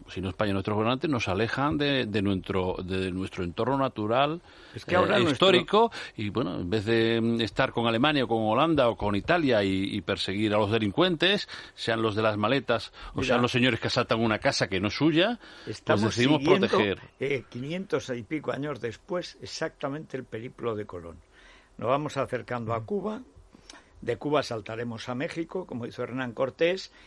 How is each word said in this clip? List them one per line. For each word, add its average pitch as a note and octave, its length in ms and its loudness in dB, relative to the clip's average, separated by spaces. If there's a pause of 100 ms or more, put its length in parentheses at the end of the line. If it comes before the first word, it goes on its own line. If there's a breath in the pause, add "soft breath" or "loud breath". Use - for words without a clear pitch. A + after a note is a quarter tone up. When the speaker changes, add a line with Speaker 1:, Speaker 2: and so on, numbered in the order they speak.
(120)
Speaker 1:
si F2+ 80 -8
no F#2 80 -4
España, G2+ 240 -2
nuestros G2 220 -2
gobernantes B2+ 340 0
nos B2+ 180 -2
alejan A#2 500 0
de, C#3+ 280 0
de G#2+ 160 -2
nuestro, F#2+ 640 0
de F#2 280 -2
nuestro F#2 320 -6
entorno A2 340 -2
natural, C3+ 640 0 (340 loud breath)
Speaker 2:
Es A#2 100 -14
que F3 100 -2
ahora F#3 220 4
Speaker 1:
eh, - 60 4
Speaker 2:
nuestro - 80 2 (160)
Speaker 1:
histórico, F#3+ 440 6 (240 loud breath)
y G#2 140 -4
bueno, F2+ 300 -2
en F2+ 100 -4
vez G#2 160 0
de, A2+ 340 4
mm, A#2 220 2
estar C3+ 300 0
con A#2 160 0
Alemania C3 380 2
o - 20 -8
con A2+ 160 2
Holanda B2+ 460 4
o G#2+ 60 0
con G#2 200 0
Italia B2+ 480 2
y, G2 320 0
y G2+ 60 -2
perseguir G2+ 520 -2
a G#2 40 4
los G#2+ 140 2
delincuentes, E3 800 2 (240 loud breath)
sean A2+ 280 -2
los A2 140 0
de G#2+ 60 0
las G#2+ 160 2
maletas A#2 540 0 (220 loud breath)
o - 80 -6
Speaker 2:
Mira. C3 60 -2
Speaker 1:
sean B2 140 4
los A#2+ 100 2
señores B2 280 2
que - 80 -4
asaltan A#2 320 0
una A2 200 2
casa - 280 0
que F#2+ 120 -2
no G2+ 100 0
es - 60 -6
suya, E3 440 2 (260 loud breath)
pues A2 120 -10
Speaker 2:
Estamos - 260 2 (120)
Speaker 1:
decidimos C3+ 260 4
Speaker 2:
siguiendo, F3+ 260 4
Speaker 1:
proteger. G2 320 2 (200)
Speaker 2:
eh, C3+ 300 -4
quinientos D3+ 600 -6
y A#2+ 140 -6
pico C#3+ 280 -6
años C3+ 300 -6
después, D#3+ 600 -8
exactamente D3+ 760 -8
el B2+ 80 -8
periplo A#2 500 -8
de G#2 100 -6
Colón. E2+ 320 -14 (600 loud breath)
Nos A2+ 120 -4
vamos C#3+ 280 -2
acercando A#2 580 -4
a A2 100 -6
Cuba, G#3 360 -6 (800 loud breath)
de A#2 160 -4
Cuba D3 260 0
saltaremos A2+ 640 -8
a B2 80 -6
México, E3 500 -8
como A#2+ 200 -8
hizo A#2+ 180 -8
Hernán B2 300 -6
Cortés, E3 580 -2 (160 loud breath)